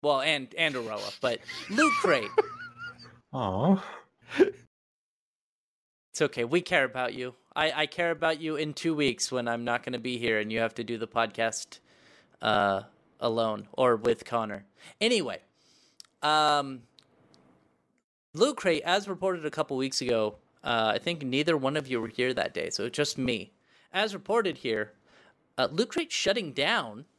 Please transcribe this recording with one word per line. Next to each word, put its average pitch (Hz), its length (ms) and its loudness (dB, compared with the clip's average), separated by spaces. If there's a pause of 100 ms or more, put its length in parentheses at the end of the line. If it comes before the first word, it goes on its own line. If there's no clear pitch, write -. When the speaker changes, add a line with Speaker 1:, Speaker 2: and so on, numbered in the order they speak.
Speaker 1:
Well, 143 180 4
and, 139 380 0
and 156 160 2
Aroa, 107 460 -6
but - 180 0 (320)
Loot 285 300 4
Crate. 127 340 2
Speaker 2:
<laughs> - 1000 -6
Speaker 3:
Aw. 127 480 2 (2250)
Speaker 1:
It's - 100 -4
okay. 143 240 0
We 147 160 2
care 175 240 2
about 127 300 -4
you. 123 200 -8 (220)
I, 156 160 2 (100)
I 151 40 0
care 170 240 -2
about 160 300 -2
you 156 160 -4
in 151 180 -4
two 160 200 -2
weeks 143 380 0
when 120 160 -2
I'm 117 160 -2
not 120 180 0
gonna 127 160 -6
be 120 200 -6
here 113 200 0
and 107 140 -2
you 110 80 0
have 113 140 0
to 117 100 -6
do 117 140 -6
the 110 80 -6
podcast, 113 720 -2 (640)
uh, 101 400 4 (380)
alone 113 520 0
or 123 240 4
with 117 300 0
Connor. 107 380 -4 (360)
Anyway, 202 380 0 (840)
um, 147 600 4 (1500)
Loot 233 220 4
Crate, 160 280 2
as 196 240 2
reported 180 380 -2
a 185 40 -2
couple 147 280 -2
weeks 131 240 -2
ago, 113 340 0 (280)
uh, 113 300 2
I - 40 0
think 170 240 -4
neither 143 340 2
one 135 200 -2
of 139 120 -4
you 123 120 -2
were 113 80 -6
here 123 260 0
that - 180 -2
day, 82 180 -4
so - 140 -4
it's 123 120 -6
just 147 220 -2
me. 117 340 -4 (400)
As 202 220 0
reported 196 440 -2
here, 110 340 -2 (680)
uh, 127 120 2
Loot 185 200 0
Crate 330 220 -4
shutting 190 400 0
down 139 520 -2 (140)